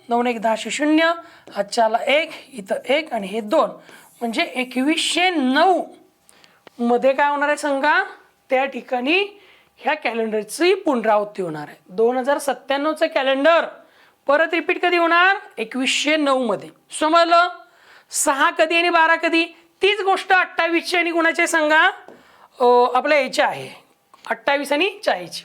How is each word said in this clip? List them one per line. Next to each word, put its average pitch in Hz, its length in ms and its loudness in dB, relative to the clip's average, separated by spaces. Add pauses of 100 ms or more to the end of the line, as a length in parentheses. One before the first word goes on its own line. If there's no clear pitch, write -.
नऊ 233 120 0
आणि 247 100 0
एक 226 100 -4
दहाशे 220 300 -2
शून्य, 311 420 2 (420)
हातच्याला 220 520 0
एक, 311 240 0 (220)
इथं 202 320 -8
एक 302 300 -2
आणि 202 120 -6
हे 202 140 -6
दोन, 214 300 0 (500)
म्हणजे 233 240 -4
एकवीसशे 294 840 -2
नऊ 302 520 2 (960)
मध्ये 240 340 2
काय 285 180 0
होणार 285 180 -2
आहे 294 80 0
सांगा? 294 460 0 (480)
त्या 262 140 2
ठिकाणी 269 580 -2 (580)
ह्या 294 140 -2
कॅलेंडरची 226 840 -2
पुनरावृत्ती 214 680 0
होणार 156 260 -10
आहे. - 80 -20 (120)
दोन 226 280 0
हजार 262 220 0
सत्त्याण्णवचं 294 680 -4
कॅलेंडर 285 600 2 (600)
परत 320 280 2
रिपीट 330 280 -4
कधी 349 140 2
होणार? 349 400 4 (220)
एकवीसशे 254 580 -2
नऊ 269 300 0
मध्ये. 170 220 -6 (320)
समजलं? 339 480 4 (600)
सहा 285 400 0
कधी 330 260 0
आणि 339 140 2
बारा 330 260 4
कधी? 330 280 0 (380)
तीच 415 180 2
गोष्ट 381 320 0
अठ्ठावीसशे 339 640 0
आणि 339 120 0
कुणाचे 330 360 0
सांगा? 311 360 2 (760)
अ, 247 80 2 (280)
आपल्या 294 240 2
याचे 262 240 -2
आहे, 135 280 -4 (540)
अठ्ठावीस 285 480 -2
आणि 339 180 0 (140)
चाळीस. 180 400 -4